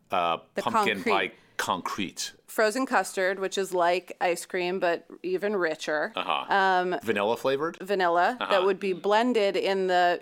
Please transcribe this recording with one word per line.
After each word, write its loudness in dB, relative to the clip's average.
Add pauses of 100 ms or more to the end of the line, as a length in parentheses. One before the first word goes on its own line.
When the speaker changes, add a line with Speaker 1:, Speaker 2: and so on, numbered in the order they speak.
Speaker 1:
uh, 2 (180)
Speaker 2:
The -4
Speaker 1:
pumpkin 2
Speaker 2:
concrete. -2
Speaker 1:
pie 0 (260)
concrete? -4 (180)
Speaker 2:
Frozen 0
custard, 0
which -4
is -4
like 0
ice -2
cream, -4
but -2 (180)
even -2
richer. -2
Speaker 1:
Uh-huh. -2
Speaker 2:
Um, 2
Speaker 1:
Vanilla 2
flavored? -2
Speaker 2:
vanilla 2
Speaker 1:
Uh-huh. -2
Speaker 2:
that 4
would 2
be -2
blended 2
in 0
the, 4